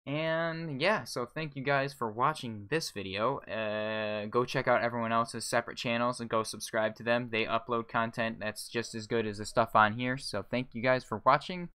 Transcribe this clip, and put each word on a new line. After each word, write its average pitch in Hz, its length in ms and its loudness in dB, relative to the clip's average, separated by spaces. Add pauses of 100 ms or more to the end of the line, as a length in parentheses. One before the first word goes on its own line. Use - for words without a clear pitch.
And 160 760 -2
yeah, 175 240 2
so 123 200 -4
thank 156 300 -8
you 139 80 -6
guys 139 300 2
for 113 180 -2
watching 117 580 -2
this 98 220 -2
video. 101 480 -2
Uh, 107 840 -2
go 120 180 2
check 127 240 -2
out 120 140 6
everyone 117 320 0
else's 117 320 0
separate 120 320 0
channels 120 420 0
and 117 100 -6
go 113 140 4
subscribe 110 520 -2
to - 80 -12
them. 120 260 2
They 110 160 2
upload 117 420 0
content 117 520 0
that's 104 280 -6
just - 260 -2
as 110 140 -8
good 113 180 2
as 104 120 -4
the 107 80 -6
stuff - 280 2
on 107 200 8
here. 127 240 -2
So 104 260 -6
thank 123 320 -4
you 113 60 -8
guys 127 240 4
for 104 200 -4
watching. 170 440 2 (100)